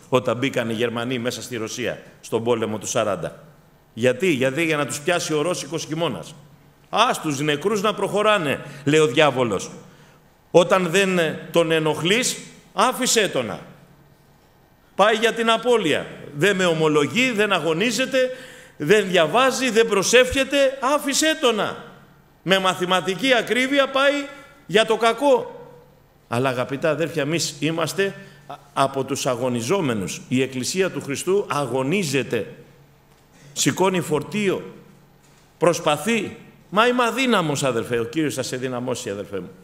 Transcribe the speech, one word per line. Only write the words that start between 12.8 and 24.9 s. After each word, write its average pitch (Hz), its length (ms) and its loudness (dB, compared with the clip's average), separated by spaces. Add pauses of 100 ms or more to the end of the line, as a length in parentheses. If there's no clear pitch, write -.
το 135 140 -2
να. 92 180 -8 (1300)
Πάει 214 200 6
για 220 180 2
την 226 180 0
απώλεια. 220 560 2 (300)
Δεν 185 200 4
με 185 80 2
ομολογεί, 156 680 2
δεν 208 220 2
αγωνίζεται, 226 800 0 (460)
δεν 196 320 4
διαβάζει, 220 640 2
δεν 220 180 4
προσεύχεται, 262 920 2
άφησέ 294 600 0
το 240 120 4
να. 165 240 -2 (680)
Με 190 160 4
μαθηματική 185 760 0
ακρίβεια 262 540 2
πάει 277 380 0 (400)
για 208 200 2
το 226 100 0